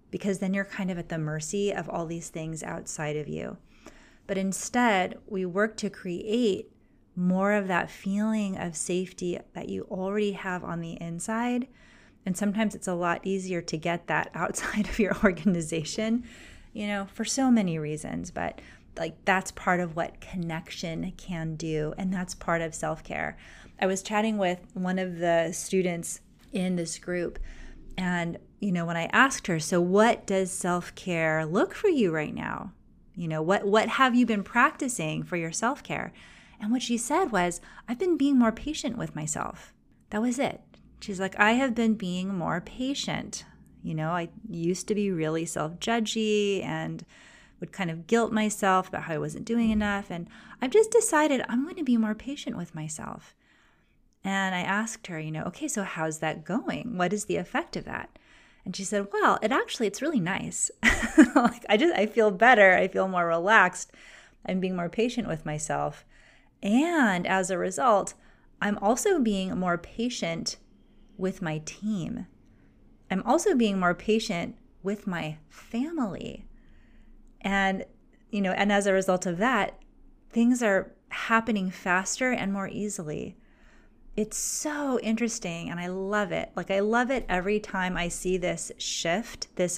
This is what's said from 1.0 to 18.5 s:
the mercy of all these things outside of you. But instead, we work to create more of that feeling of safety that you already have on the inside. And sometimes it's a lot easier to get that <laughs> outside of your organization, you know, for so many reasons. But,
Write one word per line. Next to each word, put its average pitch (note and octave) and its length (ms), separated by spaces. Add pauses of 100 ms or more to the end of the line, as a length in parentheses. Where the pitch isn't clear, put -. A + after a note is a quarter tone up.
the E3+ 80
mercy D#3 540
of F3 180
all E3+ 160
these E3 240
things D#3+ 340
outside D#3 520
of D3+ 120
you. - 300 (680)
But G3 120
instead, G3 800 (100)
we F#3+ 180
work G#3 320
to G3+ 120
create G3 840 (440)
more F#3 380
of G3+ 140
that F3 220
feeling G#3 680
of E3+ 180
safety F3+ 640 (140)
that - 160
you F#3+ 200
already G3+ 440
have F3+ 300
on E3+ 180
the E3 200
inside. A3+ 680 (580)
And F#3 120
sometimes G#3 380
it's - 120
a F3+ 60
lot F3 320
easier F#3 360
to E3+ 160
get E3+ 300
that D#3+ 240
<laughs> - 40
outside - 520
of - 120
your F#3 240
organization, F#3+ 1040 (480)
you G#3 140
know, G3 260
for A3 120
so C4 240
many F#3 300
reasons. D3+ 520
But, - 300 (360)